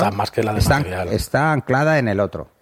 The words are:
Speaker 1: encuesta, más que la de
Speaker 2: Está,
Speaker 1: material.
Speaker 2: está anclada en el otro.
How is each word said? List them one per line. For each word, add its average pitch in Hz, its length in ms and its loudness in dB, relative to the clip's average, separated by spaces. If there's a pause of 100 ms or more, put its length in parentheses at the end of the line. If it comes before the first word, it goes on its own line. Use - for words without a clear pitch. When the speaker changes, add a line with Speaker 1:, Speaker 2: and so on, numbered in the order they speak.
Speaker 1:
encuesta, 104 160 2
más - 160 -4
que 117 100 -2
la 107 120 -2
de 107 40 -2
Speaker 2:
Está, 139 200 4
Speaker 1:
material. 92 340 -4
Speaker 2:
está 139 400 0
anclada 147 480 0
en 117 80 0
el 98 100 0
otro. 90 300 -4 (120)